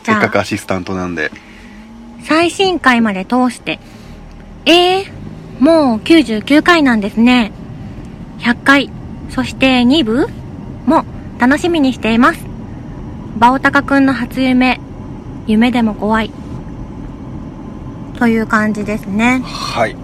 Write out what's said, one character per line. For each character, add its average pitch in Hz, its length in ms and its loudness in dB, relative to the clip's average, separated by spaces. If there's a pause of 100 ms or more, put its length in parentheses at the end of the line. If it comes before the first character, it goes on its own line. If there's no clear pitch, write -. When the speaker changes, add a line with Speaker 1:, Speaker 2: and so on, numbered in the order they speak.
Speaker 1:
じ - 80 -2
ゃ 214 60 2
あ、 208 40 0
Speaker 2:
せ 113 60 0
っ - 20 0
か - 0 -
く 98 100 0
ア 98 60 0
シ 104 120 -6
ス - 80 -10
タ 95 120 -4
ン 90 60 -6
ト 95 120 -6
な 92 120 -4
ん 87 80 -6
で。 76 160 -4 (920)
Speaker 1:
最 320 280 2
新 370 280 0
回 247 220 4
ま 220 120 2
で 185 120 -4
通 254 240 2
し - 120 -10
て。 156 180 -6 (840)
え 359 360 4
ー、 392 40 -6 (540)
も 285 360 6
う 214 40 -2
九 320 240 6
十 220 180 -2
九 294 200 4
回 330 220 4
な 254 120 4
ん 220 60 0
で 202 80 -4
す 208 100 -4
ね。 240 320 4 (880)
百 - 220 -2
回、 277 280 4 (400)
そ 254 140 -4
し - 120 -6
て 254 300 4
二 285 180 4
部 240 240 0 (580)
も 302 200 4 (340)
楽 254 180 4
し 339 120 0
み 339 100 2
に 262 140 2
し - 60 -8
て 220 140 0
い 226 40 4
ま 285 160 6
す。 320 60 -8 (1000)
バ 233 140 6
オ 269 80 2
タ 277 120 2
カ 277 120 2
く 277 160 2
ん 269 60 6
の 269 80 2
初 240 280 -4
夢、 254 380 2 (680)
夢 226 240 4
で 240 100 2
も 214 140 0
怖 220 260 0
い。 214 100 -6 (1900)
と 247 80 4
い 226 120 2
う 220 80 -4
感 214 260 2
じ 208 120 -6
で 208 120 -4
す - 100 -10
ね。 233 360 0
Speaker 2:
は - 440 -4
い。 101 160 -6